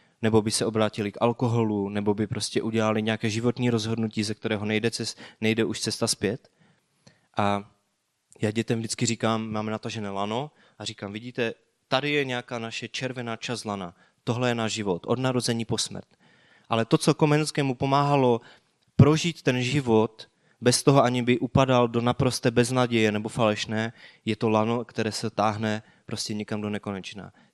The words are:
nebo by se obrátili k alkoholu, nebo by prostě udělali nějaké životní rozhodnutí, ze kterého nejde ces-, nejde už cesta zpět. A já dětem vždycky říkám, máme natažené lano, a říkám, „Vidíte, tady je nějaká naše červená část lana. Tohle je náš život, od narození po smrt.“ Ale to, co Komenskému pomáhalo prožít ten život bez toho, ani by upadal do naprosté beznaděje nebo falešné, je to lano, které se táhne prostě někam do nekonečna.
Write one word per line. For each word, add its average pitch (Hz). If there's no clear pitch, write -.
nebo 110
by 107
se -
obrátili 107
k -
alkoholu, 113
nebo 104
by 107
prostě 110
udělali 110
nějaké 110
životní 120
rozhodnutí, 113
ze 107
kterého 107
nejde 110
ces-, -
nejde 110
už 104
cesta 110
zpět. -
A 101
já 107
dětem 113
vždycky 113
říkám, 110
máme 107
natažené 107
lano, 107
a 107
říkám, 101
„Vidíte, 117
tady 139
je 147
nějaká 123
naše 113
červená 123
část 113
lana. 98
Tohle 123
je 120
náš 113
život, 101
od 120
narození 123
po 113
smrt.“ 98
Ale 113
to, 160
co 156
Komenskému 147
pomáhalo 139
prožít 156
ten 127
život 123
bez 120
toho, 139
ani 123
by 120
upadal 127
do 117
naprosté 123
beznaděje 120
nebo 107
falešné, 110
je 110
to 117
lano, 110
které 110
se -
táhne 107
prostě -
někam 107
do 104
nekonečna. 98